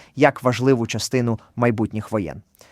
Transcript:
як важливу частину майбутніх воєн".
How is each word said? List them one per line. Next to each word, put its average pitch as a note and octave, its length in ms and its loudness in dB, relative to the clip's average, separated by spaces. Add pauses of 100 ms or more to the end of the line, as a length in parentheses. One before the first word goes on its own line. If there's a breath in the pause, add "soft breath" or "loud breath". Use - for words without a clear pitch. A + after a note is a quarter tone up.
(160 soft breath)
як D3 260 2
важливу B2 440 2
частину A#2 540 -2 (160 soft breath)
майбутніх A2 560 0
воєн". F#2 300 -4 (300 soft breath)